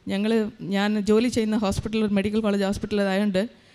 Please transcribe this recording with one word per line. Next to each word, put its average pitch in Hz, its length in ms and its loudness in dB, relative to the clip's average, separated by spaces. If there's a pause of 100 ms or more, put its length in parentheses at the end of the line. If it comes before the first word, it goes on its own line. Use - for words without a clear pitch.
ഞങ്ങൾ, 214 440 0 (100)
ഞാൻ 202 400 0
ജോലി 214 260 4
ചെയ്യുന്ന 220 300 0
ഹോസ്പിറ്റൽ, 214 480 -2
ഒരു 202 80 0
മെഡിക്കൽ 208 260 0
കോളേജ് 202 240 0
ഹോസ്പിറ്റൽ 202 380 -2
ആയതുകൊണ്ട്, 196 480 0 (260)